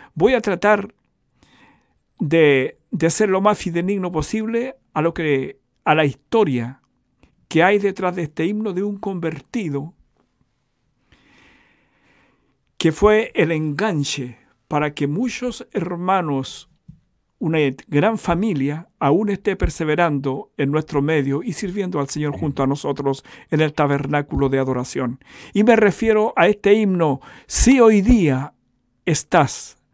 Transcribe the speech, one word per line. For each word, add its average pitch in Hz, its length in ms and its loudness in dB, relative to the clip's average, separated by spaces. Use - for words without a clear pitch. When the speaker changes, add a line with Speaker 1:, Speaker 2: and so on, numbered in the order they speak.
Speaker 1:
Voy 208 200 4
a 233 80 0
tratar 190 520 -2
de, 143 540 2
de 165 180 0
ser 208 200 0
lo 190 100 2
más 208 180 2
fidedigno 180 540 -4
posible 220 640 -4
a 151 80 -2
lo 165 100 0
que, 143 460 -2
a 151 120 2
la 156 80 4
historia 135 760 -2
que 160 160 2
hay 202 160 4
detrás 190 340 -2
de 185 80 -6
este 160 240 -4
himno 208 260 -4
de 185 120 -4
un 202 120 -6
convertido 165 960 -6
que 165 140 2
fue 214 420 2
el 170 180 2
enganche 151 840 -4
para 147 260 -2
que 147 120 -2
muchos 233 680 -6
hermanos, 175 1000 -4
una 160 200 -2
gran 196 300 0
familia, 165 680 -4
aún 175 300 2
esté 196 280 -2
perseverando 156 1000 -2
en 139 140 0
nuestro 151 320 -2
medio 143 400 0
y 233 100 -6
sirviendo 180 480 -4
al 139 80 -4
Señor 151 220 -4
Speaker 2:
Amén. 117 100 -10
Speaker 1:
junto 143 220 -4
a 135 40 0
nosotros 139 580 -4
en 156 100 2
el 151 120 0
tabernáculo 143 760 0
de 135 100 0
adoración. 131 640 -4
Y 202 120 2
me 233 120 6
refiero 214 600 2
a 180 120 6
este 208 260 2
himno, 185 460 2
"Si 262 340 4
hoy 220 200 8
día 160 540 2
estás - 720 0